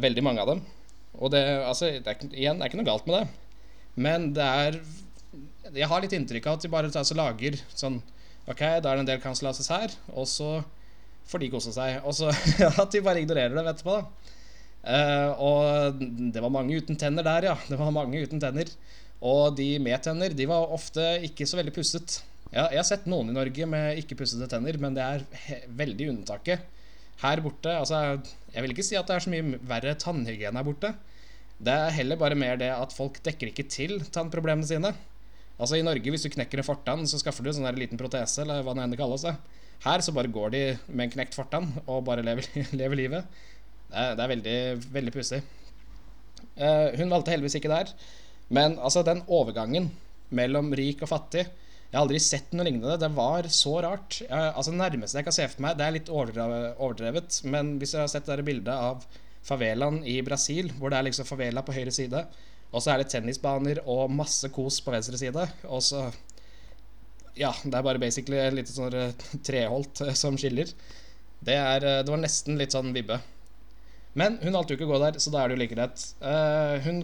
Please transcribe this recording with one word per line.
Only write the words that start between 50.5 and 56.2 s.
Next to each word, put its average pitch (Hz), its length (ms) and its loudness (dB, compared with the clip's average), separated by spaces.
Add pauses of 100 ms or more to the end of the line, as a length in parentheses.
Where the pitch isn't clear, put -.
rik 139 300 0
og 151 60 -8
fattig, 165 340 0
jeg - 540 -6
har 147 80 6
aldri 143 140 2
sett - 360 0
noe 175 80 2
lignende. 135 360 2
Det 156 120 4
var 147 400 2
så 147 220 4 (100)
rart. 196 400 -4
Eh, 156 240 2
altså, 147 220 -2
det 175 100 0
nærmeste 139 380 0
jeg 147 80 -2
kan 170 80 2
se 147 160 4
for 135 140 -4
meg, 160 140 2
det 147 60 2
er 160 120 2
litt 160 140 -6
overdra-, 117 640 0